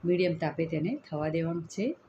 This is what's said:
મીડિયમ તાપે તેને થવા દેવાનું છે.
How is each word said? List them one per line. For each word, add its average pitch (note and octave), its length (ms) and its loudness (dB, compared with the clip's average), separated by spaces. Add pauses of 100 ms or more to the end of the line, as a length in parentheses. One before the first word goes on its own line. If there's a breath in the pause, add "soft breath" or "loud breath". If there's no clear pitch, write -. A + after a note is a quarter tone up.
મીડિયમ F3 360 4
તાપે D#3 300 0
તેને D#3+ 200 0 (140)
થવા D#3 280 -2
દેવાનું E3 400 -2
છે. G3+ 120 -2 (220)